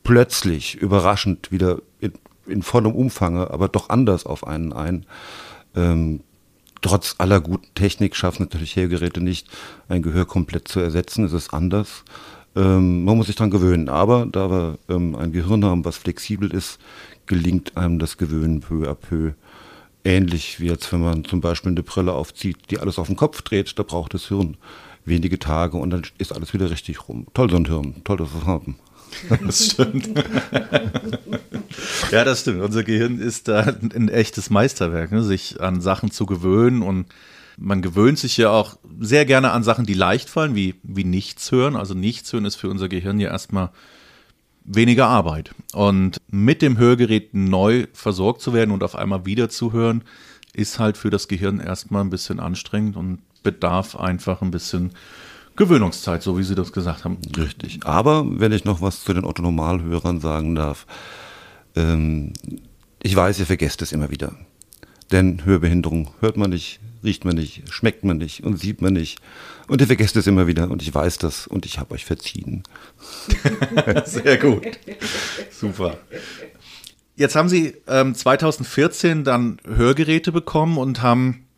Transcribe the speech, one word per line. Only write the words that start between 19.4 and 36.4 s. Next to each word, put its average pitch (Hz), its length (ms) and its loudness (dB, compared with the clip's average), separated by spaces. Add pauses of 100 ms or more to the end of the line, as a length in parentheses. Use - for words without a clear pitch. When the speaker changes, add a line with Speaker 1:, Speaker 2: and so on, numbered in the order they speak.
Speaker 1:
Ähnlich 90 560 0
wie 85 100 -2
als - 220 -6
wenn 85 80 2
man 82 240 0
zum 90 160 -2
Beispiel 85 320 -2
eine 85 100 -2
Brille 90 300 -2
aufzieht, - 580 -8
die 101 80 -4
alles 92 180 -4
auf 85 100 -4
den 95 100 -2
Kopf - 240 -2
dreht, - 360 -2
da 104 60 -4
braucht 87 300 -6
das - 160 -8
Hirn 98 260 -2 (480)
wenige 85 340 0
Tage 80 380 -2
und 80 140 -4
dann 87 140 -2 (140)
ist - 160 -8
alles - 200 -8
wieder 92 160 0
richtig - 400 -8
rum. 57 240 -10
Toll, 123 160 2
so 90 80 4
ein 80 80 4
Hirn. 71 300 -4 (100)
Toll, 101 120 -2
dass 76 160 -6
wir 80 80 -8
es - 40 -6
haben. 78 300 -2 (680)
Speaker 2:
Das - 240 0
stimmt. 127 500 0
<laughs> - 40 2 (1900)
Ja, 113 120 4
das 131 180 0
stimmt. 92 200 -2
Unser 107 220 -2
Gehirn 117 360 0
ist 113 300 -6
da 107 120 4
ein, 113 320 0
ein 117 160 2
echtes - 400 0
Meisterwerk, 90 600 2
ne? 110 120 2
Sich 98 380 -2
an 92 200 -2
Sachen 95 300 0
zu - 140 -4
gewöhnen. 98 560 4